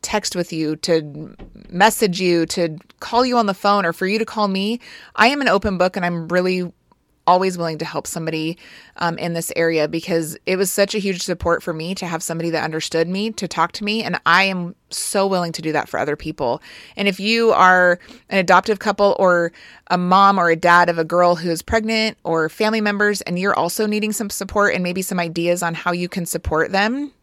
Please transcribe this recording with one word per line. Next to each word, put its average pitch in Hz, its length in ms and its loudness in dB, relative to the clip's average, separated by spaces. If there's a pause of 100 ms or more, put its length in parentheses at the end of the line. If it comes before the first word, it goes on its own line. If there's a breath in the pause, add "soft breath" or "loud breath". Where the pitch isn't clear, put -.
text - 320 -4
with 175 180 -4
you, 156 240 -2
to 156 580 -2 (340)
message 185 520 2
you, 170 260 4
to 165 320 -2 (220)
call 247 260 2
you 247 100 2
on 226 100 4
the 190 80 0
phone, 202 300 2
or 170 80 2
for 190 140 -4
you 208 120 0
to 254 60 0
call 214 240 -2
me. 196 320 -2 (360 loud breath)
I 226 120 4
am 285 120 0
an 262 80 0
open 190 300 0
book, 180 180 2
and 175 100 -2
I'm 170 220 -4
really 180 440 0 (560)
always 185 300 4
willing 165 180 -4
to 165 80 -6
help 156 220 -8
somebody, 160 500 -6 (420 loud breath)
um, 170 200 -2
in 170 140 -4
this 165 240 -6
area, 165 320 2
because 165 580 -4
it 185 80 0
was 190 160 0
such 202 240 0
a 190 60 -2
huge 185 220 -4
support 170 380 -2
for 180 120 -8
me 160 200 -8
to 190 140 -8
have 165 160 -6
somebody 165 280 -4
that 160 120 -2
understood 160 460 -2
me, 202 240 -4
to 196 160 -8
talk 170 240 -2
to - 100 -10
me. 214 220 -4
And 180 200 -6
I 180 200 4
am 185 320 -4 (140)
so - 360 -2
willing 180 240 0
to 165 100 -10
do 156 120 -4
that 151 160 -2
for - 100 -4
other 143 160 -2
people. 151 480 -4 (340 loud breath)
And 202 120 0
if 190 100 -2
you 226 320 2
are 180 480 6 (300 loud breath)
an 190 100 0
adoptive 190 400 4
couple 202 400 2
or 175 320 2 (380 loud breath)
a 180 100 0
mom 190 400 4
or 170 120 2
a 165 40 6
dad 175 340 6
of 170 100 0
a 165 60 0
girl 175 300 4
who 170 160 -4
is 165 120 -4
pregnant, 220 600 0
or 165 260 -2
family 220 320 0
members, 208 420 0
and 175 180 -4
you're 196 180 0
also 170 280 0
needing 214 260 -2
some 208 180 -6
support 202 420 0
and 180 120 -2
maybe 180 180 -4
some 180 160 -4
ideas 170 460 0
on 165 100 -2
how 180 160 -4
you 175 180 -4
can 175 180 -6
support 160 440 -2
them 233 400 -2 (120)